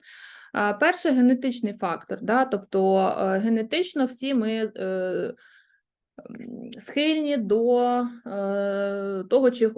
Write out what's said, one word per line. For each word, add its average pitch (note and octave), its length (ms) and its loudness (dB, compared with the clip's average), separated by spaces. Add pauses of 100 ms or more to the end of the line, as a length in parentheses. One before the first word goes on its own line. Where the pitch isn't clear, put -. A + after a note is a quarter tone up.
(560)
Е, G#3 180 2
перше, E4 360 2
генетичний B3 640 2
фактор, F#3+ 500 -6
да, A#3+ 220 4
тобто, F#3+ 540 2
е, F#3+ 400 0
генетично A#3 680 0
всі C4 300 -4
ми, A3 420 0
е, F#3 580 -4 (960)
м, - 480 -14
схильні D4+ 580 0
до, A#3+ 640 2 (260)
е, G3 1040 -4
того B3+ 200 6
чи A3+ 280 2